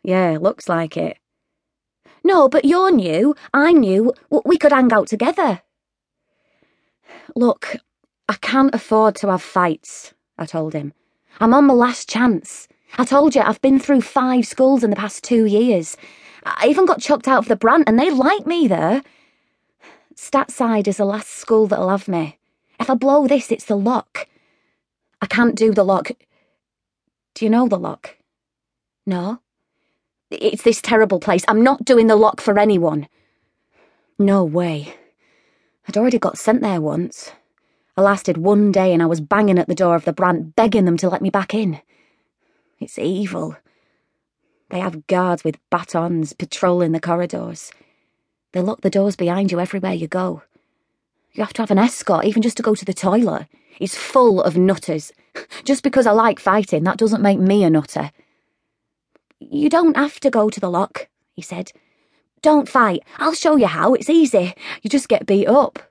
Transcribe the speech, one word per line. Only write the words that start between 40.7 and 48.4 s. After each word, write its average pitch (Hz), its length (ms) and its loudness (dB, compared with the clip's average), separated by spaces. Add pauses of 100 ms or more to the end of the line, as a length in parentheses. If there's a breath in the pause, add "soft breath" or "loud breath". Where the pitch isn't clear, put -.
them 170 140 2
to 185 100 -2
let 180 140 -4
me 196 80 -2
back 196 240 -4
in. 190 260 -4 (960)
It's - 200 -14
evil. 175 580 -6 (1120)
They 180 80 -8
have 170 300 -10
guards 180 340 -2
with 156 160 -6 (120)
batons 170 600 -4
patrolling 175 600 -2
the 160 80 -2
corridors. 170 720 -8 (840 soft breath)